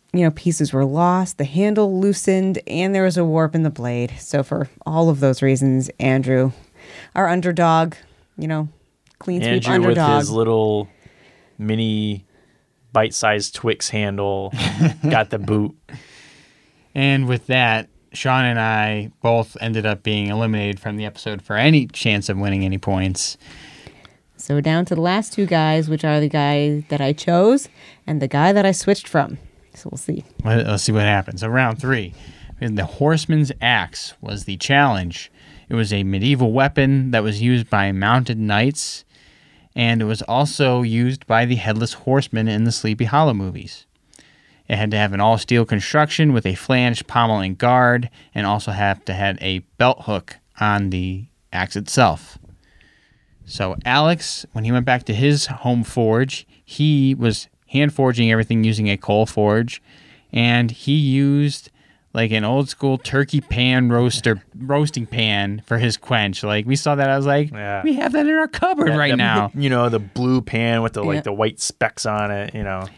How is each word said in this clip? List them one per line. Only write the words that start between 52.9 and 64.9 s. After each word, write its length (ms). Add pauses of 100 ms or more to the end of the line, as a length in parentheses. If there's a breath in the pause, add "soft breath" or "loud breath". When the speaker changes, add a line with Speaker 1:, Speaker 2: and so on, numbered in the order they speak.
Speaker 3:
So 280 (100)
Alex, 580 (100)
when 100
he 80
went 160
back 160
to 100
his 320
home 380
forge, 640 (160 soft breath)
he 500
was 340 (200)
hand 260
forging 380
everything 320
using 260
a 80
coal 300
forge, 560 (500 soft breath)
and 380
he 240
used, 760 (420 soft breath)
like, 200
an 120
old 260
school 280
turkey 440
pan 480
roaster, 600
Speaker 2:
<laughs> 80
Speaker 3:
roasting 480